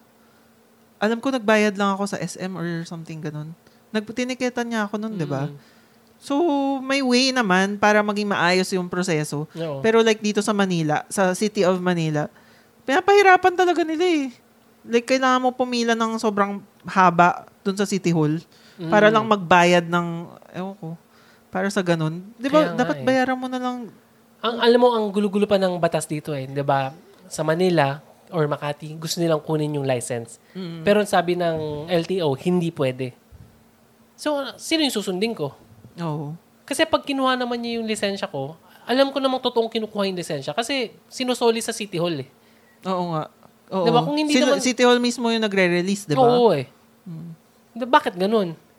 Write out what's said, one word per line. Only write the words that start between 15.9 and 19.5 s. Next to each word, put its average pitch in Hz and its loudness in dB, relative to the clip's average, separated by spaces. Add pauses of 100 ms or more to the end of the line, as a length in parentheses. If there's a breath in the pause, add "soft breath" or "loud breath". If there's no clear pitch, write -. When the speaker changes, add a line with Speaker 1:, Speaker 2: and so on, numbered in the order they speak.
Speaker 1:
ng 226 -2
sobrang 202 -2 (260)
haba 175 4 (160)
dun 190 -4
sa 202 0
City 185 -2
Hall 160 0 (420 soft breath)
para 208 6
Speaker 2:
Mm. 220 6
Speaker 1:
lang 220 2
magbayad 175 4